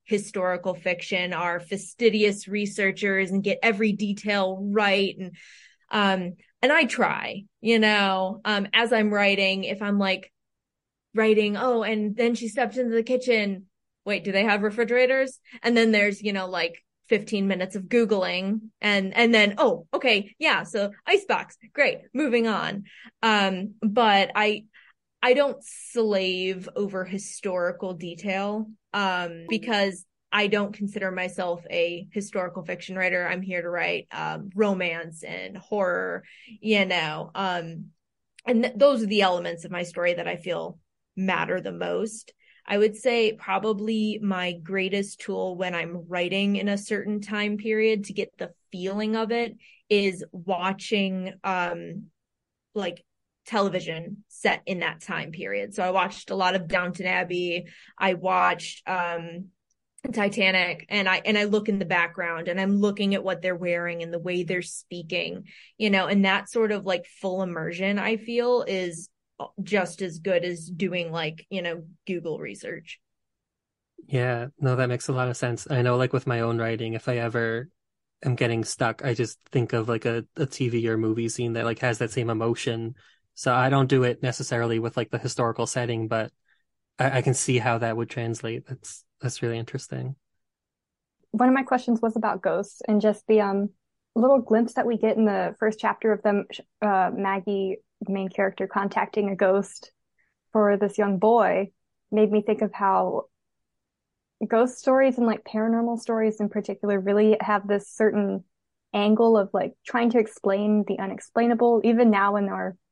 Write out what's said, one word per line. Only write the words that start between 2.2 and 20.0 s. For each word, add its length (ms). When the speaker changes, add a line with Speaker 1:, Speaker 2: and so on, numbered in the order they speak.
Speaker 1:
researchers 840
and 140
get 180
every 300
detail 680
right. 600
And, 180
um, 460
and 100
I 120
try, 600
you 180
know, 680
um, 280
as 200
I'm 200
writing, 520
if 180
I'm, 160
like, 340
writing, 440
"Oh, 240
and 340
then 200
she 120
stepped 300
into 160
the 80
kitchen. 640
Wait, 180
do 80
they 120
have 180
refrigerators?" 760
And 140
then 140
there's, 320
you 100
know, 160
like, 340
fifteen 400
minutes 260
of 100
Googling 840
and, 340
and 200
then, 240
"Oh, 340
okay, 460